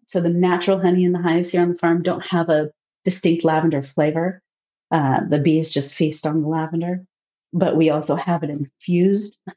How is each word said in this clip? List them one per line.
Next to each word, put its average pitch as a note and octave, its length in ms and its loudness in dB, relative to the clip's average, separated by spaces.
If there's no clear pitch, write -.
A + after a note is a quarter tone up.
So F3+ 140 -2
the E3+ 80 2
natural F3+ 500 2
honey F3+ 240 4
in F3+ 80 2
the F3 100 -2
hives F3 280 0
here F3 120 0
on F3 80 2
the F3 80 -2
farm E3+ 260 0
don't F3+ 240 -4
have E3+ 220 0
a D3+ 220 2
distinct E3+ 400 0
lavender D#3 380 2
flavor. D#3+ 600 -2
Uh, C#3 360 2
the D3 120 0
bees D#3+ 340 0
just C#3+ 200 -4
feast D#3 320 -4
on D#3 160 -2
the D3+ 60 -2
lavender. E3 560 -4
But F#3 240 0
we D#3+ 140 4
also D3+ 260 -2
have E3+ 280 -4
an D3 60 -6
infused F3+ 880 -2